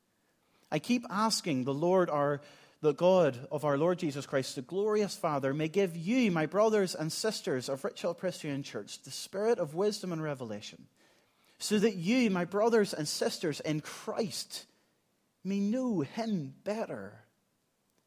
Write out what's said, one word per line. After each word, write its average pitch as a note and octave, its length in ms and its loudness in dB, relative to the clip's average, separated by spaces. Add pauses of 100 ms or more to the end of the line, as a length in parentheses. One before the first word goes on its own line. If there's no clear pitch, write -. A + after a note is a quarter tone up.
(720)
I D#3 80 0
keep A#3+ 320 0
asking F#3 540 0
the C3+ 100 0
Lord, F3 340 4
our, C#3+ 320 0 (400)
the D3+ 140 4
God F3 420 6 (140)
of D3 140 -4
our C#3+ 120 2
Lord E3+ 220 2
Jesus C#3+ 260 -4
Christ, C3+ 300 -2
the C#3 80 -6
glorious G3+ 540 0
Father, C#3 360 0
may D3+ 140 0
give E3+ 300 0
you, G#3 340 4
my D#3+ 160 2
brothers G#3 480 4
and D#3 180 -4
sisters F3 560 -2
of C3+ 140 -4
Richfield - 360 -4
Presbyterian D3+ 440 -4
Church, - 400 -10
the C#3+ 80 -16
spirit G#3+ 480 -2
of D#3 160 -4
wisdom G3 380 0
and D#3+ 100 -4
revelation, B2+ 640 -8 (720)
so - 180 0
that G#3 200 4
you, A3 340 4
my F3+ 140 0
brothers G#3 500 4
and D3+ 140 -4
sisters - 500 -2
in D#3 220 0
Christ, - 840 -6 (760)
may G3 160 -2
know G#3+ 440 0
him F3 600 -4
better. D3+ 520 -6 (920)